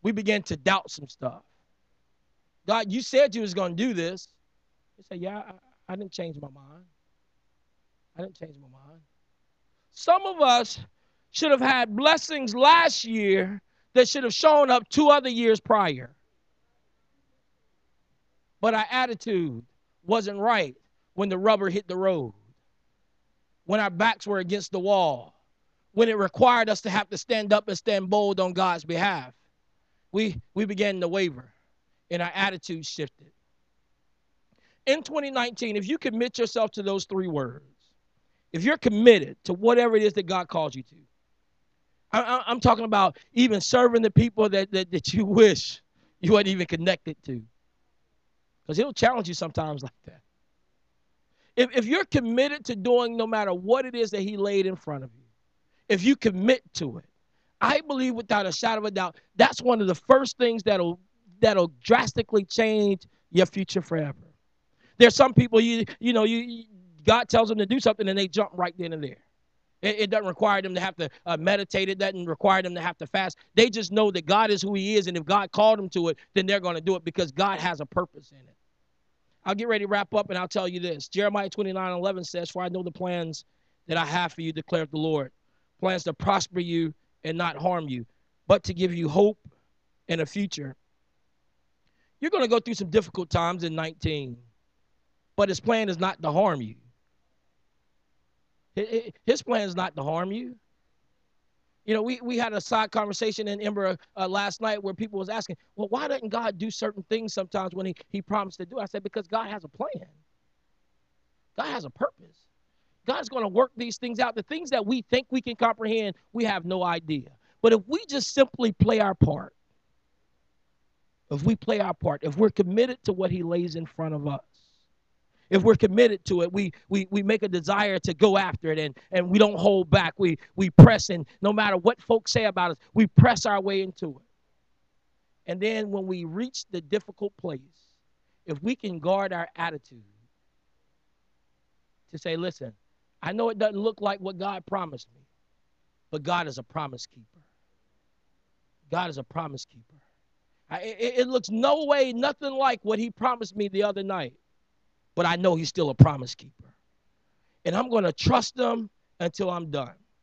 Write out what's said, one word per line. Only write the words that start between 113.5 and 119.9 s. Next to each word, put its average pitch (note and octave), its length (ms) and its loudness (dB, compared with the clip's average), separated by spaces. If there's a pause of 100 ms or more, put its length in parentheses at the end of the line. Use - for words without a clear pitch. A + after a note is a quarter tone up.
these A#3 220 -8
things A#3+ 240 -6
out." A#3+ 120 -2
The G#3+ 100 2
things D#4+ 260 -8
that A#3+ 160 0
we A#3+ 160 0
think B3 280 0
we B3+ 120 -2
can A#3+ 160 -8
comprehend, A3 580 0 (160)
we A#3 140 -2
have F#3+ 180 -2
no F#3 200 -2
idea. E3 480 -4 (300)
But A3+ 120 8
if A3 120 4
we E4 200 -4
just C#4 280 -4
simply B3+ 380 2
play A3 300 4
our G3 120 2
part, - 400 2 (1800)